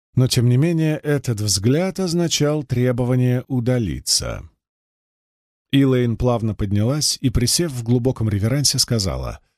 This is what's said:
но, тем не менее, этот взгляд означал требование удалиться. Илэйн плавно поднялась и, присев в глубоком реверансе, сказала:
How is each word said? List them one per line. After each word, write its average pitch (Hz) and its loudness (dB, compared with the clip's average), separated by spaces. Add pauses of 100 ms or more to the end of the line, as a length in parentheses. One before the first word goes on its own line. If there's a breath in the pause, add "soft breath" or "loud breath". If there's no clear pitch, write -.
(140)
но, 127 4
тем 123 2
не 123 4
менее, 156 2
этот 135 -2
взгляд 123 0
означал 156 0
требование 123 0
удалиться. 110 -2 (1200)
Илэйн 127 2
плавно 113 0
поднялась 110 0
и, 135 0
присев 123 0
в 123 -8
глубоком 120 0
реверансе, 117 0
сказала: 67 -4 (200)